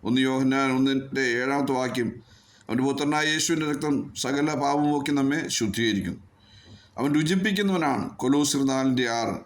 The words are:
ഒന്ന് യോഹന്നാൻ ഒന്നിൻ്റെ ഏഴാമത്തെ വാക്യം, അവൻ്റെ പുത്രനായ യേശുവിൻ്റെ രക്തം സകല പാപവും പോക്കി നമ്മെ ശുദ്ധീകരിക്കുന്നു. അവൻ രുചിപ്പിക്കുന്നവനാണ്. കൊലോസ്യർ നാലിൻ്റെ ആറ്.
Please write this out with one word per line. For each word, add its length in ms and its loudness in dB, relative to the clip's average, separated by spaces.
ഒന്ന് 180 2
യോഹന്നാൻ 500 2
ഒന്നിൻ്റെ 540 0
ഏഴാമത്തെ 400 0
വാക്യം, 340 -2
അവൻ്റെ 240 -2
പുത്രനായ 420 0
യേശുവിൻ്റെ 420 0
രക്തം 260 -2
സകല 400 -2
പാപവും 360 0
പോക്കി 220 -2
നമ്മെ 360 2
ശുദ്ധീകരിക്കുന്നു. 720 -2
അവൻ 180 -2
രുചിപ്പിക്കുന്നവനാണ്. 920 0
കൊലോസ്യർ 480 2
നാലിൻ്റെ 480 2
ആറ്. 340 -2